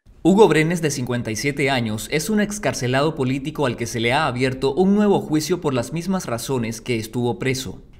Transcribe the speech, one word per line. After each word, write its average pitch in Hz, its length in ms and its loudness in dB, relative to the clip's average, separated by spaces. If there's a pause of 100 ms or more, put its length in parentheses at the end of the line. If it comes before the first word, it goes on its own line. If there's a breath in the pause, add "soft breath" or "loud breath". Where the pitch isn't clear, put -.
(240)
Hugo 190 240 8
Brenes, 160 340 2
de 156 80 0
cincuenta 120 400 -4
y 107 60 -4
siete 143 340 0
años, 113 420 -2
es 156 180 -2
un 214 120 2
excarcelado 139 720 0
político 139 540 -2
al 113 100 -2
que 117 80 -6
se 117 140 -6
le 117 140 2
ha 156 120 2
abierto 131 480 0
un 190 220 4
nuevo 208 260 4
juicio 156 400 0
por 143 120 0
las 123 200 -2
mismas 180 320 -4
razones 117 560 -4
que 123 160 -2
estuvo 120 400 -2
preso. 131 460 -4 (160)